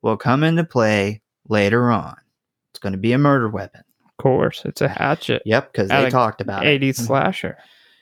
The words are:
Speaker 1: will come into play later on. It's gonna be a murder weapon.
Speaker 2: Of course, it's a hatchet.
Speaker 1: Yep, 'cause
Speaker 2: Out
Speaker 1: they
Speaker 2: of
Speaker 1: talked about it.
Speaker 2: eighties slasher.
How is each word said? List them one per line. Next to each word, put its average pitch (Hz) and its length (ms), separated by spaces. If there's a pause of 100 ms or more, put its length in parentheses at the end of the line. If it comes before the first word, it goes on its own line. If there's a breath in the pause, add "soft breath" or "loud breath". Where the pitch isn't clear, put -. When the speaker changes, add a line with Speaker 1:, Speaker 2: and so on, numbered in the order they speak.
Speaker 1:
will 113 160
come 131 260
into 165 200
play 107 580 (260)
later 107 420
on. 80 260 (560)
It's - 80
gonna 98 180
be 113 140
a 127 60
murder 139 300
weapon. 101 340 (220)
Speaker 2:
Of - 140
course, - 460
it's - 180
a 143 60
hatchet. - 580
Speaker 1:
Yep, 110 260
'cause 104 180
Speaker 2:
Out 135 100
Speaker 1:
they 135 60
Speaker 2:
of 127 60
Speaker 1:
talked 120 280
about 98 260
it. - 40
Speaker 2:
eighties 135 280
slasher. 135 580 (460 soft breath)